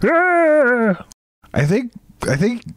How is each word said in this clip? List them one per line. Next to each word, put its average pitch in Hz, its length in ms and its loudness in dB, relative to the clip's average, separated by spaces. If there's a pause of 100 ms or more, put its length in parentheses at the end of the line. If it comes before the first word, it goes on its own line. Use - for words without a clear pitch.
Yeah. 302 1000 2 (520)
I 135 120 0
think, 226 280 -2 (340)
I 131 80 0
think 220 280 -2 (140)